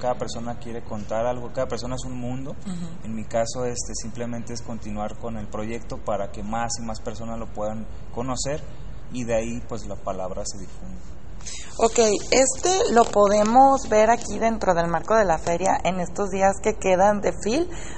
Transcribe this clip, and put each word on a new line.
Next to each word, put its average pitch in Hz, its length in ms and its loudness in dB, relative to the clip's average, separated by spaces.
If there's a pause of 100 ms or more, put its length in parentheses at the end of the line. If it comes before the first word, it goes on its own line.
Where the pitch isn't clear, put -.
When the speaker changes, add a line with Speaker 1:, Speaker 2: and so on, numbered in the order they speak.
Speaker 1:
cada 123 180 0
persona 117 400 -6
quiere 117 240 -6
contar 110 420 -4
algo, 123 280 -2
cada 131 160 -2
persona 120 260 -4
es 127 100 -6
un 127 140 -6
mundo. 127 320 -4 (160)
Speaker 2:
Ujú. 85 380 -6
Speaker 1:
En 110 100 -6
mi 107 100 -6
caso, 117 400 -2
este, 117 300 -4
simplemente 117 600 -6
es 113 60 -6
continuar 107 580 -6
con 113 200 -6
el 104 80 -6
proyecto 113 580 -6
para 196 280 -2
que 107 100 -6
más 113 380 -2
y - 20 -6
más 110 180 -4
personas 113 380 -6
lo 113 80 -6
puedan 107 400 -4 (280)
conocer 135 460 -4 (520)
y 123 120 -4
de 117 100 0
ahí, 117 340 0
pues, 107 180 -4
la 98 100 -4
palabra 95 480 -4
se 104 140 -6
difunde. 92 400 -6 (800)
Speaker 2:
Ok, 226 200 4 (320)
este 349 640 4
lo 226 120 8
podemos 214 840 6
ver 214 220 6
aquí 220 280 0
dentro 214 360 2
del 170 140 2
marco 170 280 0
de 220 80 6
la 160 140 2
feria 170 460 2
en 180 160 0
estos 180 300 -2
días 196 320 4
que 214 120 2
quedan 196 460 4
de 185 120 0 (100)
fil. 302 260 0 (300)